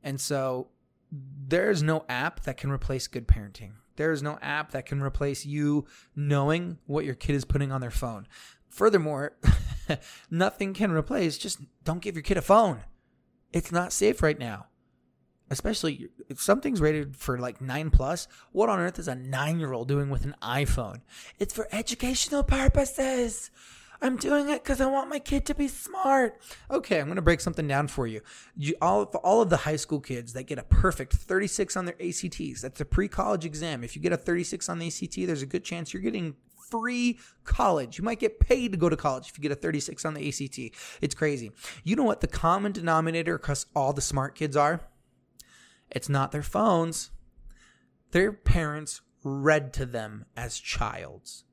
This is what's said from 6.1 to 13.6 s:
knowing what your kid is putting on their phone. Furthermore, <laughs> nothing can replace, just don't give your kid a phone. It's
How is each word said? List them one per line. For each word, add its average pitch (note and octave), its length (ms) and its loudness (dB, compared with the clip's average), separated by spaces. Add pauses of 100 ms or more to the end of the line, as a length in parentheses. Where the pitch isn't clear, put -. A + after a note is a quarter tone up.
knowing D3 720 0
what D3 180 -2
your C3+ 100 -4
kid - 200 -2
is C3+ 100 0
putting C3+ 260 0
on C3+ 120 -4
their A#2+ 80 -6
phone. A2+ 360 -4 (440)
Furthermore, D3+ 680 2 (460)
<laughs> - 480 -6
nothing G3 420 0
can F#3+ 200 2
replace, E3 440 0
just - 240 -8 (240)
don't E3 160 -2
give G3 160 -8
your D#3 60 -8
kid F#3 160 2
a E3+ 40 -2
phone. G3 420 6 (680)
It's E3+ 180 0